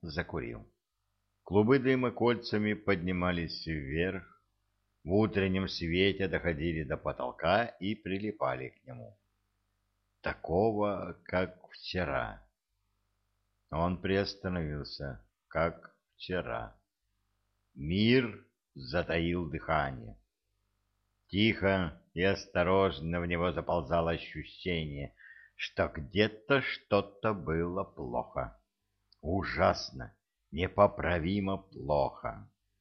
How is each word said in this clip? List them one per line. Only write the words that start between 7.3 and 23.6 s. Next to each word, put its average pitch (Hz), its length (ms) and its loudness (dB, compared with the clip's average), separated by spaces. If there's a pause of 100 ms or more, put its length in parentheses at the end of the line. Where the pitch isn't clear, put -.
и 202 140 -4
прилипали 185 760 -4
к - 180 -20
нему. 117 280 -16 (1040)
Такого, 95 1040 -2
как - 440 -4
вчера. 113 760 -6 (1300)
Он 87 320 0
приостановился, 82 1200 -4 (260)
как - 460 -2 (200)
вчера. - 600 -6 (1000)
Мир 104 680 2 (300)
затаил 85 760 -2
дыхание. 69 680 -4 (1120)
Тихо 95 760 2 (120)
и 85 100 0
осторожно 87 960 2
в 87 80 -2
него 87 240 0
заползало 85 600 0